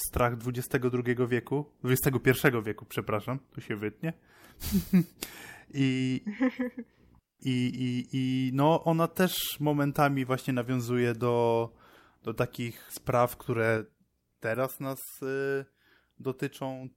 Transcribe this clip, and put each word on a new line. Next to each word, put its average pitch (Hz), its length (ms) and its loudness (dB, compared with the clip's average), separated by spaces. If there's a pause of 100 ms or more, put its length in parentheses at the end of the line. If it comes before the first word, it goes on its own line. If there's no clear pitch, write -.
Strach 120 280 2
dwudziestego 123 520 -2
drugiego 123 380 0
wieku, 127 380 -2 (140)
dwudziestego 127 400 2
pierwszego 127 420 4
wieku, 107 240 -6
przepraszam, 110 540 -4 (120)
tu - 100 -14
się - 140 -6
wytnie. 107 380 -4 (460)
<laughs> - 340 -2 (800)
I, 131 480 2 (1200)
i, 135 100 0 (240)
i, 123 380 -4
i 131 400 0
no, 147 300 4
ona 165 240 4
też 180 260 2 (260)
momentami 143 680 2
właśnie 131 280 -2
nawiązuje 123 600 0
do, 117 560 2 (540)
do 117 100 -6
takich 120 580 -4
spraw, 123 460 2
które 113 460 0 (560)
teraz 117 400 -4
nas, 135 200 -8 (220)
y, 135 440 -4 (540)
dotyczą, 131 760 -6